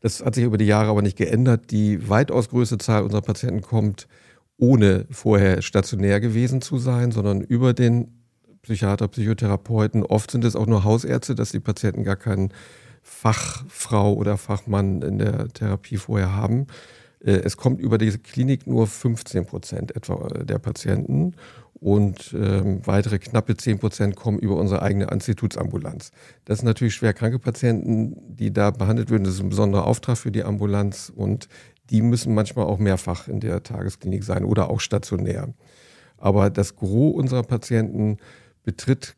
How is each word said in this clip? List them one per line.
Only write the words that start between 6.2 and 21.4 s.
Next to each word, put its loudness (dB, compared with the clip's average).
zu -4
sein, 0
sondern 0
über 2
den 2
Psychiater, 0
Psychotherapeuten. 0
Oft 0
sind 0
es 0
auch 0
nur 4
Hausärzte, 0
dass -4
die -4
Patienten -4
gar -2
keinen -2
Fachfrau -2
oder -2
Fachmann -2
in -4
der -2
Therapie -6
vorher -2
haben. -2
Äh, 2
es -4
kommt 0
über 0
diese 0
Klinik -2
nur 2
fünfzehn -4
Prozent -10
etwa, -6
äh, -8
der -4
Patienten -2